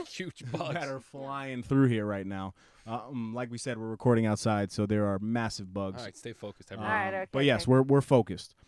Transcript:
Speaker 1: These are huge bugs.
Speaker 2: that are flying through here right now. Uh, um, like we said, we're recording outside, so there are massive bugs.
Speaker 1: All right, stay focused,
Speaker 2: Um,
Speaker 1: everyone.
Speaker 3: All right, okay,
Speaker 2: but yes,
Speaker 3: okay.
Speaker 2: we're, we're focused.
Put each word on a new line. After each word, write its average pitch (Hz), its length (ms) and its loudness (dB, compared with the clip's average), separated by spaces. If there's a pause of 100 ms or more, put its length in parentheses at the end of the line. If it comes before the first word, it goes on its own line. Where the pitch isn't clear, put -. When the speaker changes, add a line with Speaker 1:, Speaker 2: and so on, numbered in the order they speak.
Speaker 1:
These - 20 -20
are - 140 -10
huge 143 280 -12
bugs. 160 220 -4
Speaker 2:
that 156 140 -4
are 135 140 -8
flying 135 600 -10
through 135 280 6
here 110 180 2
right 98 180 -4
now. 95 300 -6 (320)
Uh, 117 220 -8
um, 117 260 -8
like 123 160 -8
we 117 80 -10
said, 120 180 -6
we're 110 120 -8
recording 113 360 4
outside, 107 460 2
so 104 160 0
there 107 180 2
are 98 140 0
massive 110 520 -6
bugs. 98 280 -6
Speaker 1:
All 117 60 -10
right, 98 120 -16
stay 117 160 -14
focused, - 380 -16
Speaker 2:
Um, 101 80 -10
Speaker 1:
everyone. 110 180 -2
Speaker 3:
All 208 60 0
right, 190 100 -4
okay, 190 180 -6
Speaker 2:
but 135 140 2
yes, 123 180 4
Speaker 3:
okay. 127 100 4
Speaker 2:
we're, 131 100 8
we're 139 180 6
focused. 110 540 2 (120)